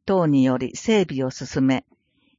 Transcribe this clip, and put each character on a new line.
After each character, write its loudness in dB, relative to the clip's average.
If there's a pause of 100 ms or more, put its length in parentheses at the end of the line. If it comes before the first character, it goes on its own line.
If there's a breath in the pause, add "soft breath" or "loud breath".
等 2
に 4
よ 2
り -6
整 0
備 -4
を -4
進 -4
め、 0 (540)